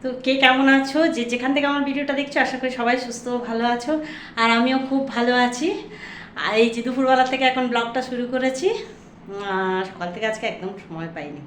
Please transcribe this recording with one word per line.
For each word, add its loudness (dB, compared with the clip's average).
তো -6
কে 2
কেমন 6
আছো? 4
যে 0
যেখান -2
থেকে 2
আমার 0
ভিডিওটা -2
দেখছো, -2
আশা 0
করি -2
সবাই 0
সুস্থ -8
ও -2
ভালো -2
আছো। 0
আর 2
আমিও 4
খুব 0
ভালো 0
আছি। 2
আর -2
এই 6
যে -4
দুপুরবেলা 4
থেকে -2
এখন 2
ব্লগটা 0
শুরু -6
করেছি। 0
আহ, -4
সকাল -8
থেকে -4
আজকে -4
একদম -6
সময় -8
পাইনি। -10